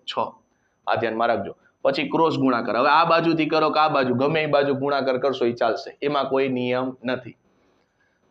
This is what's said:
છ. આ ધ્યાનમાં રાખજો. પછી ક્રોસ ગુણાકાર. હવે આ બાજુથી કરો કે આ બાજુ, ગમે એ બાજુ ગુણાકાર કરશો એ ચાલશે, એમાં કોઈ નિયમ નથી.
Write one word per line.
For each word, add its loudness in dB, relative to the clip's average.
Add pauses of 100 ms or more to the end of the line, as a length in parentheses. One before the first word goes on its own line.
છ. -8 (680)
આ 0
ધ્યાનમાં -2
રાખજો. -2 (240)
પછી 0
ક્રોસ 2
ગુણાકાર. 0
હવે 4
આ 6
બાજુથી 2
કરો 2
કે 0
આ 4
બાજુ, 0
ગમે 0
એ -2
બાજુ 2
ગુણાકાર -2
કરશો -2
એ 2
ચાલશે, -4
એમાં -2
કોઈ 0
નિયમ -2
નથી. -6 (920)